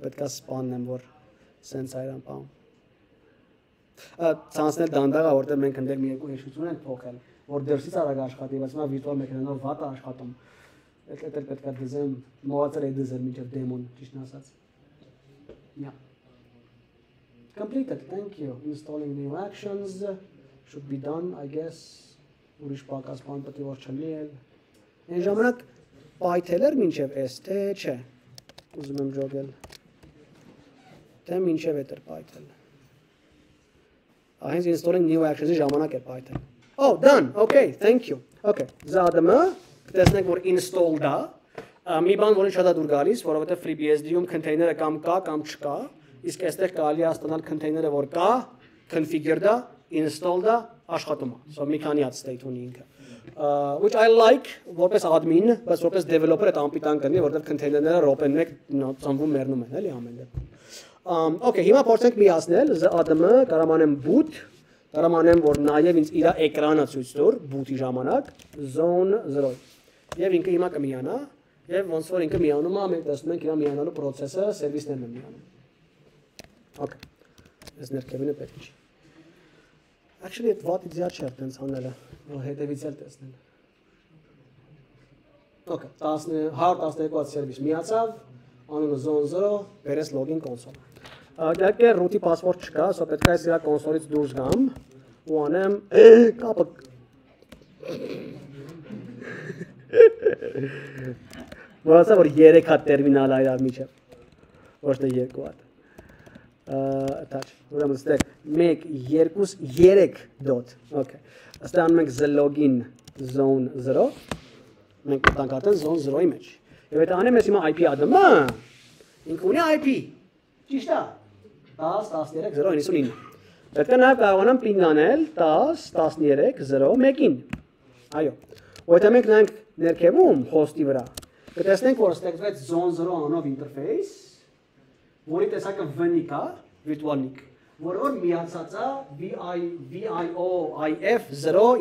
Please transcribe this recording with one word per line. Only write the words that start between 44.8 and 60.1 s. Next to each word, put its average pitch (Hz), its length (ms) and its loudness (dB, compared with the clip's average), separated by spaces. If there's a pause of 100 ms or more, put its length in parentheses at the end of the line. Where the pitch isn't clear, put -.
կամ 156 120 -2 (120)
կա, 170 100 0 (140)
կամ 151 160 -6
չկա, 147 320 -8 (500)
իսկ - 120 -10 (100)
այստեղ 185 240 -4
կարելի 156 320 -2
է - 80 0
ստանալ 160 320 -8
container-ը, 156 480 -4
որ 143 120 -2 (120)
կա, 180 120 2 (600)
configured-ա, 165 640 0 (480)
installed-ա, 180 540 0 (420)
աշխատում 147 320 -8
է, 123 80 -16 (140)
so 147 160 -12
մի 151 160 -2
քանի 147 200 0
հատ 127 120 -6
state 127 320 -14
ունի 127 180 -10
ինքը, 127 180 -18 (520)
ա, - 40 -10 (400)
which 208 160 2
I 220 160 6
like, 226 360 6 (280)
որպես 180 320 2
admin, 165 380 4 (180)
բայց 170 200 0
որպես 175 240 0
developer 160 420 2
այդ - 100 0
անպիտան 151 440 -2
կլինի, 156 200 2
որովհետև 147 240 -2
container-ները 147 560 0
րոպեն 139 340 2
մեկ, 165 100 0 (240)
you 139 100 0
know, 135 80 -4 (140)
ծնվում 147 320 -2
մեռնում 131 280 -4
են, 113 60 -16 (100)
էլի 202 140 -6
ամեն 120 260 -14